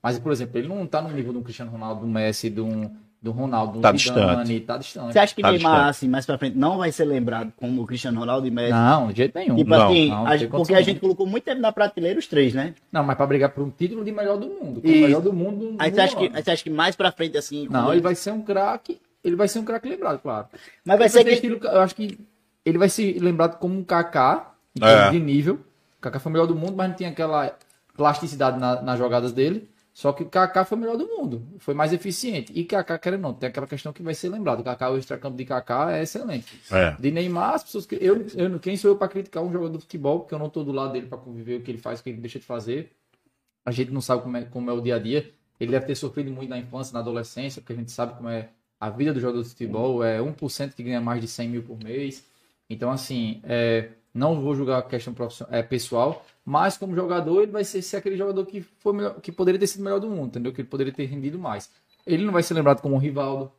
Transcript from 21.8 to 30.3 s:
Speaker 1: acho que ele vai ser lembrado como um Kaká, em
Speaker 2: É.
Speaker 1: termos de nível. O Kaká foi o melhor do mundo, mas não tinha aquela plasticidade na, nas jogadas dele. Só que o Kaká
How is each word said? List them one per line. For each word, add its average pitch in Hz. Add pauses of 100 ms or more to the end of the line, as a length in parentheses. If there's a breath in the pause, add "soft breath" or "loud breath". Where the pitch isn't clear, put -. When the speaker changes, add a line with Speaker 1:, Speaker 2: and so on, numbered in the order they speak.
Speaker 1:
acho 190
que 208 (480)
ele 165
vai 196
ser 190
lembrado 170
como 180
um 190
Kaká, 170 (260)
em -
Speaker 2:
É. 110
Speaker 1:
termos 101
de 170
nível. 147
O -
Kaká 135
foi 160
o 156
melhor 165
do 165
mundo, 165
mas 185
não 185
tinha 180
aquela 151 (440)
plasticidade 143
na, 123
nas 123
jogadas 120
dele. 151 (260)
Só -
que 170
o 170
Kaká 185